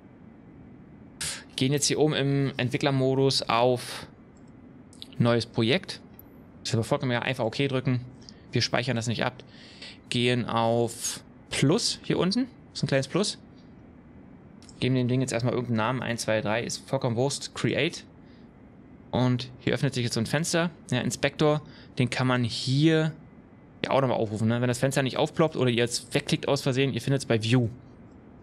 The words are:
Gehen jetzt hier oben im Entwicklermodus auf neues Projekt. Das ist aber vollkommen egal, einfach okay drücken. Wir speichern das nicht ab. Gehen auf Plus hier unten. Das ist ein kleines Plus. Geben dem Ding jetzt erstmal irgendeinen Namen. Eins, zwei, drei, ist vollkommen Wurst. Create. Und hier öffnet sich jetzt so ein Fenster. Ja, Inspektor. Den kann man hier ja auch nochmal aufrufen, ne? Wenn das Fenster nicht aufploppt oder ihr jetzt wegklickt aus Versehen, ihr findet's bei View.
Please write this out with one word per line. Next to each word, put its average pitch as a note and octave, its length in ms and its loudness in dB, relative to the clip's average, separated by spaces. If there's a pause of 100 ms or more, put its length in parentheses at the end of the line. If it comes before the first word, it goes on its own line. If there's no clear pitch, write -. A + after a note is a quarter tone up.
(1600)
Gehen C3 160 2
jetzt C#3+ 140 0
hier A#2 140 0
oben D3+ 140 4
im C#3 440 0
Entwicklermodus C3+ 880 2
auf B2 640 0 (1120)
neues A#2 280 2
Projekt. B2 560 -2 (600)
Das - 80 -8
ist - 60 0
aber A2+ 80 0
vollkommen C#3 280 0
egal, A#2+ 120 -2
einfach B2+ 220 -2
okay C#3 220 -2
drücken. B2+ 340 0 (500)
Wir B2 100 0
speichern A#2+ 360 0
das A2+ 100 -4
nicht G#2+ 160 -2
ab. - 200 -4 (680)
Gehen B2 360 2
auf A#2 800 0 (260)
Plus - 540 2
hier - 160 -2
unten. A3+ 280 0 (240)
Das - 80 -14
ist - 40 0
ein C#3+ 40 -2
kleines C3+ 200 0
Plus. - 300 -2 (1400)
Geben B2+ 160 2
dem B2 120 2
Ding B2+ 140 2
jetzt B2 100 -2
erstmal A#2 220 0
irgendeinen A#2+ 240 -2
Namen. A#2+ 240 0
Eins, A#2 220 -4
zwei, A2 180 0
drei, G#2+ 220 0
ist - 260 -10
vollkommen C3 260 -2
Wurst. C3+ 380 -2
Create. - 500 -2 (1080)
Und B2 480 0
hier A#2+ 140 0
öffnet B2+ 200 0
sich B2 100 -2
jetzt A#2 120 -2
so A#2 40 0
ein A2 60 0
Fenster. E3+ 460 0 (180)
Ja, B2 120 0
Inspektor. D3 600 0 (380)
Den B2 100 2
kann B2+ 160 -2
man B2 180 2
hier D#3 680 2 (720)
ja - 60 -2
auch C3 100 4
nochmal B2 160 2
aufrufen, A2 300 0
ne? A#2 120 2
Wenn B2 80 2
das B2 120 0
Fenster C#3 240 2
nicht B2 140 -2
aufploppt D#3 380 2
oder B2+ 140 2
ihr A#2+ 80 2
jetzt - 380 -2
wegklickt - 320 0
aus C#3 140 2
Versehen, C3+ 320 0
ihr A#2 80 -4
findet's C3+ 240 -2
bei A2 180 2
View. A#2 260 2 (720)